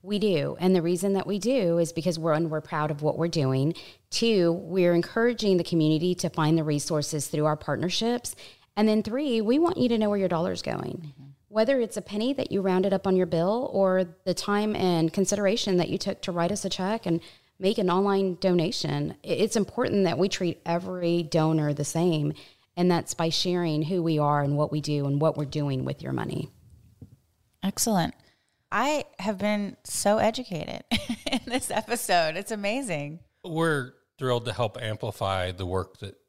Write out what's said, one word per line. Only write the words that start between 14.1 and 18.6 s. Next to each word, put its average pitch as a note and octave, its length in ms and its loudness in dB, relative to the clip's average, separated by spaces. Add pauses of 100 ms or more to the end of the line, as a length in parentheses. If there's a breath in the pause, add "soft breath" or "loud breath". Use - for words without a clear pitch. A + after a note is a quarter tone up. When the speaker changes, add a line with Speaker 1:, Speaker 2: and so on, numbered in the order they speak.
Speaker 1:
the F3+ 100 -2
time G#3 420 0
and E3 380 2
consideration G3 640 2
that F3 120 2
you D3+ 100 -2
took - 240 -6
to F#3+ 80 -6
write E3+ 200 0
us G3+ 140 -4
a F#3+ 40 -2
check F#3+ 360 -4
and E3+ 160 0 (380 loud breath)
make F#3+ 180 0
an F#3 140 2
online G3 440 2
donation, D#3+ 760 0 (120)